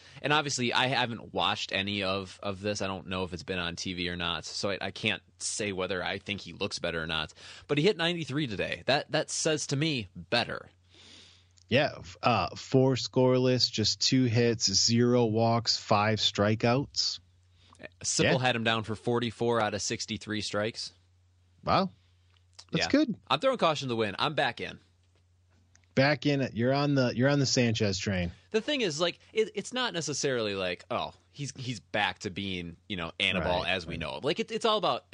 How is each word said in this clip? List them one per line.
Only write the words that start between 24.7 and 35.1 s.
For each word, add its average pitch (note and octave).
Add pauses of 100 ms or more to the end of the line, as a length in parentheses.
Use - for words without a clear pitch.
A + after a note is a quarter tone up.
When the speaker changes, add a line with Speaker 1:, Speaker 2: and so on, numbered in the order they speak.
Speaker 2:
Back C#3+
in C#3+
it. A2+
You're A#2+
on C#3+
the, B2+
you're B2+
on C#3+
the C3+
Sanchez A2
train. F2+ (200)
Speaker 1:
The A3
thing D4
is, D#3
like, F3 (140)
it, A3
it's G3
not A#3+
necessarily C3+
like, F2+
oh, F2 (220)
he's, C#3
he's B2
back G2+
to G#2
being, F2+ (100)
you G2+
know, E2
Anibal F2+
Speaker 2:
Right, E2+
Speaker 1:
as F2+
we F2
Speaker 2:
right. E2+
Speaker 1:
know D2+
him. D2+
Like, E3+
it, A3
it's A3
all G#3+
about D3+ (100)